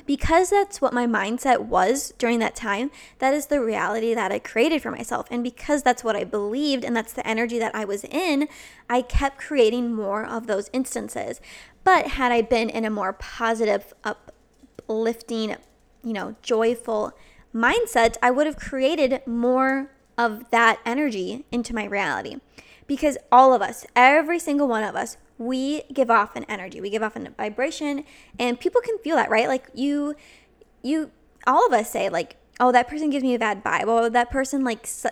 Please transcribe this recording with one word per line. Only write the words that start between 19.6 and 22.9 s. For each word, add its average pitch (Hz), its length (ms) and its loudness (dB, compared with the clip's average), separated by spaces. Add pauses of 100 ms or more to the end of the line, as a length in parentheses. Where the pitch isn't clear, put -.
of 233 340 -2
that 226 360 4
energy 233 640 -2
into 240 220 -4
my 214 100 -4
reality. 190 520 -4 (500)
Because 285 320 0 (120)